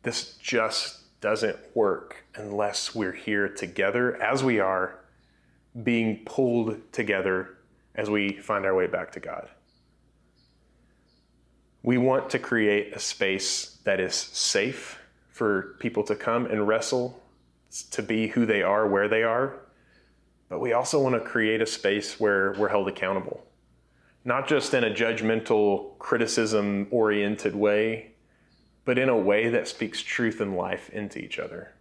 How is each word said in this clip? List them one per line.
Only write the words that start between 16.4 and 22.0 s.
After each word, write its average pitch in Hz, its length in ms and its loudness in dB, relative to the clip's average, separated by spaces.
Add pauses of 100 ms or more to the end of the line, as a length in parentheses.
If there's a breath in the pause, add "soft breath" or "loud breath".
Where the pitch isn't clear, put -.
and 104 200 0
wrestle, 123 540 0 (680)
to 120 100 -4
be 110 260 0
who 120 200 2
they 104 160 2
are, 104 240 2
where 101 200 2
they 110 140 2
are. 120 380 0 (920 soft breath)
But 90 100 -6
we 120 140 0
also 131 260 2
want 131 140 4
to 113 80 2
create 113 400 0
a 110 60 2
space - 520 -2